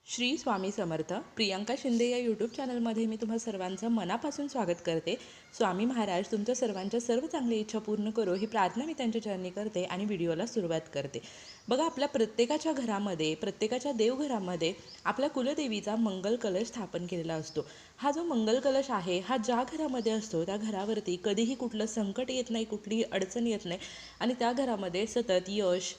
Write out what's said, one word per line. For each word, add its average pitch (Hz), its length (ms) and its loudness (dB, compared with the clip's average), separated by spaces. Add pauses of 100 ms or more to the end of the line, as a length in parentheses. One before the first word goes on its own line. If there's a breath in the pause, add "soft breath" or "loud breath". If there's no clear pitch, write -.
(140)
श्री 247 240 0
स्वामी 202 320 0
समर्थ. 165 420 -2
प्रियंका 214 640 -2
शिंदे 240 300 2
या 247 100 2
YouTube 226 380 0
चॅनलमध्ये 233 500 0
मी 220 100 -2
तुम्हा 226 220 -2
सर्वांचं 190 500 -4
मनापासून 233 600 0
स्वागत 190 280 0 (100)
करते. 165 320 0 (380 loud breath)
स्वामी 196 280 2
महाराज 208 480 2
तुमच्या 220 220 0
सर्वांच्या 208 460 0
सर्व 247 260 2
चांगल्या 240 320 0
इच्छा 214 200 -2
पूर्ण 214 320 0
करो 214 240 2
ही 196 120 0
प्रार्थना 220 380 2
मी 320 80 -4
त्यांच्या 233 300 0
चरणी 185 280 -4
करते 202 340 -2
आणि 185 200 -2
व्हिडिओला 170 420 0
सुरुवात 170 340 0 (140)
करते. - 240 -4 (500 loud breath)
बघा, 269 160 4
आपल्या 285 240 0
प्रत्येकाच्या 240 640 2
घरामध्ये, 202 600 0
प्रत्येकाच्या 220 580 -2
देवघरामध्ये 214 840 2 (300 loud breath)
आपल्या 269 260 2
कुलदेवीचा 247 680 0
मंगल 208 400 2
कलश 214 300 0
स्थापन 180 400 -6
केलेला 165 280 -2
असतो. 156 260 -2 (360 loud breath)
हा 277 140 0
जो 320 120 -2
मंगल 240 360 2
कलश 269 320 2
आहे, 185 300 0
हा 214 160 0
ज्या 240 360 2
घरामध्ये 254 400 0
असतो 208 320 0
त्या 196 120 -2
घरावरती 208 680 -2
कधीही 226 300 2
कुठलं 220 320 -2
संकट 220 440 -2
येत 247 200 -2
नाही, 226 140 0
कुठलीही 220 380 -2
अडचण 196 440 0
येत 208 180 0
नाही 185 160 -2 (400 loud breath)
आणि 240 180 2
त्या 240 140 4
घरामध्ये 208 540 0
सतत 190 420 2
यश 190 500 2